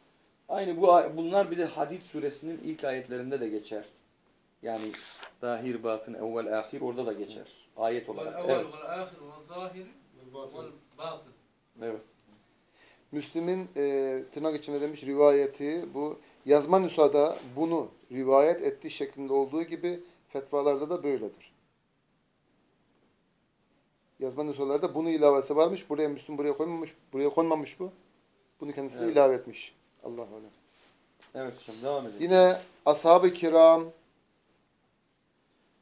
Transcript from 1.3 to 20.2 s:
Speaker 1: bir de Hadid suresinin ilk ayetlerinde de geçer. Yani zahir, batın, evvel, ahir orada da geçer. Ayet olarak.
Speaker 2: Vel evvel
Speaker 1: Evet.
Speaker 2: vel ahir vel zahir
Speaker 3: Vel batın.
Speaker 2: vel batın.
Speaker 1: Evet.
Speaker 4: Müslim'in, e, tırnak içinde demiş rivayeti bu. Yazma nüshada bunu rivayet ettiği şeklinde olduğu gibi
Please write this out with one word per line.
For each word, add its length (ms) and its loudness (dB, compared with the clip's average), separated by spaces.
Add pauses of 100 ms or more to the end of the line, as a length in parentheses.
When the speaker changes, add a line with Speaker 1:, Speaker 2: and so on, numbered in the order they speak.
Speaker 1:
bir 80 -4
de 60 -2
Hadid 380 -6
suresinin 640 -8
ilk 200 -8
ayetlerinde 560 -6
de 80 -6
geçer. 360 -8 (800)
Yani 300 -8 (480)
zahir, 440 -6
batın, 300 -6
evvel, 440 -4
ahir 220 -8
orada 260 -6
da 60 -4
geçer. 340 -12 (300)
Ayet 320 -4
olarak. 260 -10
Speaker 2:
Vel 100 -8
evvel 100 0
Speaker 1:
Evet. 200 -2
Speaker 2:
vel 280 -10
ahir 180 -16
vel 280 -20
zahir 320 -14
Speaker 3:
Vel 540 -20
batın. 240 -16
Speaker 2:
vel 120 -16 (280)
batın. 340 -14 (500)
Speaker 1:
Evet. 180 -8 (1120)
Speaker 4:
Müslim'in, 640 -6
e, 420 0 (160)
tırnak 220 -4
içinde 240 -6
demiş 240 -6
rivayeti 800 4 (100)
bu. 240 -8 (280)
Yazma 320 6
nüshada 580 2 (200)
bunu 320 -2 (240)
rivayet 500 4
ettiği 280 -6
şeklinde 420 -8
olduğu 300 0
gibi 380 -8 (280)